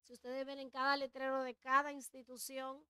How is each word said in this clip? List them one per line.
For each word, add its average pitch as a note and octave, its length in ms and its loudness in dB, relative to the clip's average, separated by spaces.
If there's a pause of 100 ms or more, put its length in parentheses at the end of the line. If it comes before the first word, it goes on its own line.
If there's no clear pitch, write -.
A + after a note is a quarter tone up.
Si B3 140 -20
ustedes C4 320 -6
ven C#4 120 -8
en C4+ 120 -8
cada C4+ 260 4
letrero C4+ 460 0
de B3 120 -4
cada C#4 380 4
institución C4 960 -10